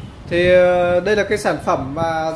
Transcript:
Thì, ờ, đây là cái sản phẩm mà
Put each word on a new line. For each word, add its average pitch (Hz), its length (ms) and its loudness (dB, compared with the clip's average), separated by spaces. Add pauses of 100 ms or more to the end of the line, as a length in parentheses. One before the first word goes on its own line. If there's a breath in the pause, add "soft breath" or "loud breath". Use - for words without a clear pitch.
(300)
Thì, 175 240 2
ờ, 180 460 4
đây 196 160 0
là 202 80 0
cái 202 140 -2
sản 180 280 -2
phẩm 135 300 -2
mà 160 400 -4